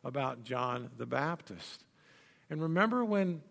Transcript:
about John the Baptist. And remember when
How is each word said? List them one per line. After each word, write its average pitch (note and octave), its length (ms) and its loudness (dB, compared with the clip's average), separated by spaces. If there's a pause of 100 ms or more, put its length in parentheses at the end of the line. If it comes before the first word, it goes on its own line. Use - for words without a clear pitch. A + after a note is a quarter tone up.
about C3 400 -2
John B2 540 -2
the A2+ 80 -6
Baptist. B2+ 760 -4 (680)
And D#3 120 -4
remember G#3 420 4
when F#3+ 480 2